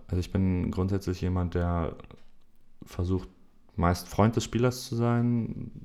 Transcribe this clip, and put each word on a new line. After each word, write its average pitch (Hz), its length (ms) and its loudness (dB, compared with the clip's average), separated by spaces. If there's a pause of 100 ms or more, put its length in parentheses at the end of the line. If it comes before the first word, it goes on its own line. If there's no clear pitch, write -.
Also 90 120 0
ich - 120 -6
bin 92 380 2
grundsätzlich 92 500 0
jemand, 90 340 0
der 87 420 0 (880)
versucht, 92 440 -2 (480)
meist 87 320 2
Freund 107 280 4
des 117 80 0
Spielers 123 440 0
zu 117 80 -4
sein, 120 720 0 (140)